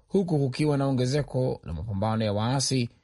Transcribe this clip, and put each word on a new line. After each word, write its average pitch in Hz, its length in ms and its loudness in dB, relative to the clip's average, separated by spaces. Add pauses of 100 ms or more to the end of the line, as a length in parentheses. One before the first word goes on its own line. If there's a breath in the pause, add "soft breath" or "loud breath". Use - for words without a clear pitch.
huku 175 300 2
kukiwa 143 400 2
na 139 80 2
ongezeko 131 760 0
la 73 80 -8
mapambano 107 520 -2
ya 104 80 0
waasi 123 560 0 (160 soft breath)